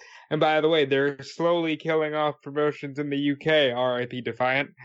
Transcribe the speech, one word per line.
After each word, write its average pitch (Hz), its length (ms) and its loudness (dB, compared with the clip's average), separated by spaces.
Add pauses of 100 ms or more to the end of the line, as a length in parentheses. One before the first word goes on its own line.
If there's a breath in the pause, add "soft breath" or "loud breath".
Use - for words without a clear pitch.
(300 loud breath)
And 160 100 0
by 156 220 4
the 156 80 4
way, 156 160 4
they're 139 360 0
slowly 165 540 0
killing 156 380 -2
off 151 280 0
promotions 143 560 -2
in 147 120 -4
the 143 80 -2
U 143 180 0
K, 151 360 2
R 123 260 0
I 120 80 -2
P 123 160 -10
Defiant. 127 480 -2 (140 soft breath)